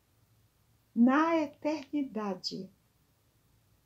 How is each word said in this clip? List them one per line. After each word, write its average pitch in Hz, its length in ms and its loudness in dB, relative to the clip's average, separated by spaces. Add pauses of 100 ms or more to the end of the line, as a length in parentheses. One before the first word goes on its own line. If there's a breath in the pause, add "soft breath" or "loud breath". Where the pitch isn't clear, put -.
(920)
na 294 440 4
eternidade. 220 1300 -6 (1160)